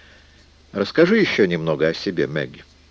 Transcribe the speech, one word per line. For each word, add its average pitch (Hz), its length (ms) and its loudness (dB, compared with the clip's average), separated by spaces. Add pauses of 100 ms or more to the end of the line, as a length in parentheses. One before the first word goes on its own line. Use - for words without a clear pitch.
(720)
«Расскажи 165 440 2
еще 170 300 2
немного 80 420 0
о 82 60 -2
себе, 80 320 -4
Мэгги. 69 360 -8 (280)